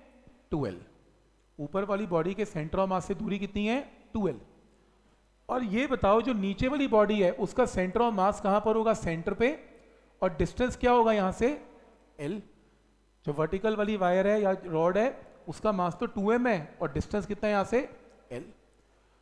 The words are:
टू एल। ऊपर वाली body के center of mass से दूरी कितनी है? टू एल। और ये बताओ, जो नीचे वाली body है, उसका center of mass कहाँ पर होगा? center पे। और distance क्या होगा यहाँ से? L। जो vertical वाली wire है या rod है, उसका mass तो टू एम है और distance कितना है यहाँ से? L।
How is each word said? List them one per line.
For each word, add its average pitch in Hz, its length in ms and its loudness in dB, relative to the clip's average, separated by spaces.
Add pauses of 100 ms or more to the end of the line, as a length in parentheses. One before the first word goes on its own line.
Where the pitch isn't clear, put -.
(520)
टू 147 140 -2
एल। 90 160 -6 (800)
ऊपर 190 240 -4
वाली 202 220 -2
body 170 280 0
के 208 120 -4
center 160 300 -6
of 190 120 0
mass 185 140 -2
से 196 140 -6
दूरी 202 240 -4
कितनी 202 280 -4
है? 254 140 0 (320)
टू 202 140 0
एल। 127 120 -4 (1120)
और 254 140 -2
ये 226 240 0
बताओ, 220 340 4
जो 247 120 0
नीचे 196 340 -2
वाली 269 200 0
body 208 340 4
है, 180 100 4
उसका 233 320 0
center 185 380 0
of 233 120 2
mass 196 280 0
कहाँ 202 200 2
पर 220 140 2
होगा? 220 180 2
center 165 400 -2
पे। 240 260 0 (640)
और 185 140 0
distance 233 420 -2
क्या 247 140 4
होगा 226 220 6
यहाँ 190 180 2
से? 247 360 -2 (540)
L। 180 180 -6 (840)
जो 147 80 -4
vertical 190 420 0
वाली 208 220 0
wire 185 300 2
है 214 140 2
या 196 100 2 (140)
rod 175 320 0
है, 240 300 -2 (200)
उसका 214 240 -2
mass 175 280 -2
तो 240 60 -4
टू 202 260 -2
एम 247 160 2
है 170 340 -2
और 156 120 -4
distance 190 320 -4
कितना 208 220 -4
है 208 60 0
यहाँ 196 100 2
से? 247 260 -2 (440)
L। 120 100 -10 (800)